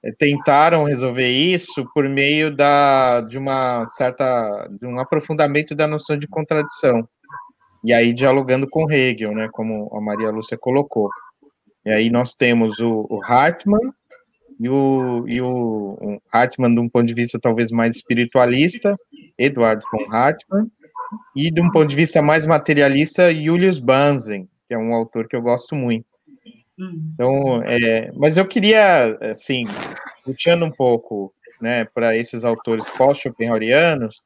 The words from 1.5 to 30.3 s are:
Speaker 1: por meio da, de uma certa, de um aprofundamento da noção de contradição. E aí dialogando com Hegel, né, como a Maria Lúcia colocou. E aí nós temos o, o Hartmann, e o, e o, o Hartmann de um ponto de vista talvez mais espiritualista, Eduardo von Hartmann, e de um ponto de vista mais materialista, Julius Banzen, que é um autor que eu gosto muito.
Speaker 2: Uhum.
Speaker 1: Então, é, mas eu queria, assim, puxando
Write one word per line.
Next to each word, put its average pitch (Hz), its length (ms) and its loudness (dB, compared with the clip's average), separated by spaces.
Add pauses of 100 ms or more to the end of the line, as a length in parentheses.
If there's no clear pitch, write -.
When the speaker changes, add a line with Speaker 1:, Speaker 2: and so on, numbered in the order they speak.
Speaker 1:
por 139 160 0
meio 147 440 0
da, 139 680 4
de 113 160 -10
uma 131 500 -2
certa, 123 840 -2
de 101 160 -14
um 123 140 -8
aprofundamento 151 760 -2
da 151 140 0
noção 151 300 -4
de 147 100 -8
contradição. 147 800 -2 (760)
E 117 100 2
aí 117 200 4
dialogando 131 560 2
com 160 220 -2
Hegel, 123 420 0
né, 110 180 -6
como 110 440 -8
a 107 60 -8
Maria 107 280 -4
Lúcia 110 280 -8
colocou. 127 520 -2 (760)
E 107 60 -2
aí 110 180 2
nós 120 240 0
temos 117 460 2
o, 113 300 -2
o 104 140 -8
Hartmann, 175 680 2 (680)
e 117 100 -4
o, 131 580 0
e 120 140 -4
o, 117 580 -4
o 104 220 -8 (100)
Hartmann 123 420 2
de 117 60 4
um 117 100 -2
ponto 120 160 2
de 117 80 -2
vista 120 260 -4
talvez 113 320 0
mais 117 240 0
espiritualista, 127 1000 0 (420)
Eduardo 120 540 0
von 104 180 -6
Hartmann, 160 580 0 (680)
e 151 160 -2
de 160 100 0
um 175 80 4
ponto 156 180 4
de 139 80 -4
vista 156 260 2
mais 156 260 2
materialista, 147 840 2
Julius 165 460 0
Banzen, 123 680 0 (200)
que 123 60 -8
é 117 40 -4
um 113 160 -2
autor 113 340 -4
que - 80 -10
eu 120 60 -4
gosto 120 340 -4
muito. 120 300 -2 (760)
Speaker 2:
Uhum. 165 340 -10
Speaker 1:
Então, 131 500 0
é, 117 520 0
mas 156 220 2
eu 190 100 2
queria, 190 720 4
assim, 117 440 -6 (580)
puxando 170 400 0